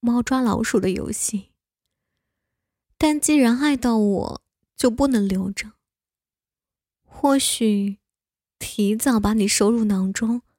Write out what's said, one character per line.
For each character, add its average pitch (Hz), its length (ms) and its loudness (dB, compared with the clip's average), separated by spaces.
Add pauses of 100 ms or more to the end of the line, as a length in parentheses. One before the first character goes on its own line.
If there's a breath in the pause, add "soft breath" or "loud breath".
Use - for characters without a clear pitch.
猫 240 200 0
抓 262 200 -2
老 226 200 0
鼠 226 180 0
的 190 120 0
游 - 200 -6
戏。 - 400 -8 (1500)
但 302 200 2
既 302 180 0
然 247 220 4
爱 285 200 0
到 233 200 0
我， 202 460 -2 (320)
就 247 160 2
不 277 160 2
能 226 180 2
留 190 240 -2
着。 214 220 -10 (1300)
或 277 340 0
许 202 600 -2 (580)
提 208 400 -2
早 240 240 2
把 208 120 2
你 214 140 2
收 214 240 2
入 233 140 0
囊 190 260 0
中， 233 300 -2 (180)